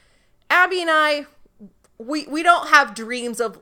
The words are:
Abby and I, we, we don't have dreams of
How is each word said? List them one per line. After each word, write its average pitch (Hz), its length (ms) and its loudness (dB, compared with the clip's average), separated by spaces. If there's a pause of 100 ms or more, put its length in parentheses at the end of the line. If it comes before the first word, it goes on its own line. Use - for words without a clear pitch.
(500)
Abby 359 320 2
and 330 80 -2
I, 302 340 0 (720)
we, 277 300 -8
we 302 160 -6
don't 349 260 2
have 277 260 4
dreams 233 460 -8
of 220 220 -4